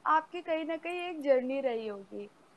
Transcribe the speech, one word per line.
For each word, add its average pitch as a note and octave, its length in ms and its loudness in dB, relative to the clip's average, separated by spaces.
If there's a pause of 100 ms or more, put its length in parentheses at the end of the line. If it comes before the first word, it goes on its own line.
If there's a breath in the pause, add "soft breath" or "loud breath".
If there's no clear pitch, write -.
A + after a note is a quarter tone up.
आपकी D#4+ 340 2
कहीं D#4+ 240 -2
ना D#4+ 120 -4
कहीं F4 340 -6
एक D#4 120 -8
जर्नी C4+ 380 4
रही A3+ 280 -2
होगी G3+ 420 -10 (260)